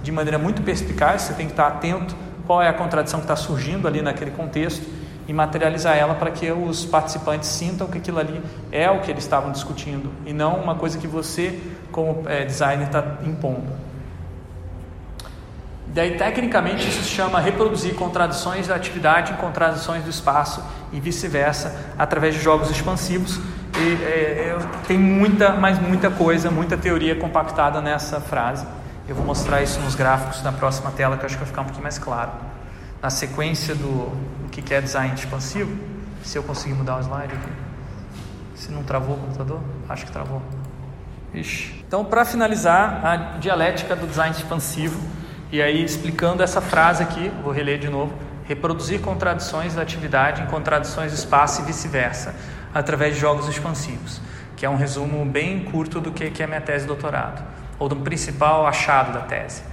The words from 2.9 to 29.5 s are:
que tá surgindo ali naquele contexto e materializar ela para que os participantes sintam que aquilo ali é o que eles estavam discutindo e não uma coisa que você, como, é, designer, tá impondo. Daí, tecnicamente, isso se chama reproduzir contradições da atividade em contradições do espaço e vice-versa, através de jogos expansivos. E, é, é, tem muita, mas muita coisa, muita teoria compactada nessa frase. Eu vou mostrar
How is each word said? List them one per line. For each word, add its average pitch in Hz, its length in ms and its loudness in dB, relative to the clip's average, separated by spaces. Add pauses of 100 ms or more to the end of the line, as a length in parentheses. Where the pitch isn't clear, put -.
que - 80 -6
tá 156 80 2
surgindo 143 520 -2
ali 147 140 0
naquele 143 300 -2
contexto 160 540 -4 (420)
e 151 60 -4
materializar 156 640 4
ela 151 160 4
para 156 180 0
que 165 200 -2
os 170 340 0
participantes 156 640 0
sintam 180 380 -2
que 165 100 -4
aquilo 165 220 -2
ali 156 220 -2 (300)
é 160 180 4
o 196 120 6
que - 100 -4
eles 143 120 -4
estavam 139 280 2
discutindo 139 600 -6 (140)
e 151 80 -6
não 151 220 2
uma 165 200 0
coisa 165 220 -2
que 165 100 -6
você, 170 520 -2 (320)
como, 160 360 0
é, 143 180 0
designer, 143 440 2
tá 143 340 0
impondo. 131 680 -4 (2000)
Daí, 175 260 2
tecnicamente, 202 720 2
isso - 140 0
se - 80 -2
chama 185 300 2
reproduzir 190 560 2
contradições 180 720 0
da 185 80 2
atividade 165 580 4
em - 40 -4
contradições 165 680 0
do 156 60 -6
espaço 147 540 2 (300)
e 147 60 -4
vice-versa, 151 760 0 (220)
através 156 380 4
de 156 60 -2
jogos 151 280 6
expansivos. 185 680 0 (360)
E, 170 280 4
é, 160 520 2
é, - 20 -2 (300)
tem 190 120 6
muita, 196 540 8
mas 190 260 6
muita 185 320 4
coisa, 165 400 4
muita 170 260 2
teoria 160 380 2
compactada 156 680 2
nessa 147 400 -2
frase. 139 460 -2 (400)
Eu 135 80 -4
vou - 100 0
mostrar 143 380 2